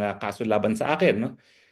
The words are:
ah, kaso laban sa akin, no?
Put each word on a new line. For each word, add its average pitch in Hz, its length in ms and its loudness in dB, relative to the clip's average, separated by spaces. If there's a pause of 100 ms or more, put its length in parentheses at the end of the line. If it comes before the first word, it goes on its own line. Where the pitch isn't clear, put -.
ah, 101 140 -2
kaso 104 280 -6
laban 110 300 2
sa 131 180 0
akin, 151 240 4
no? 110 140 -4 (420)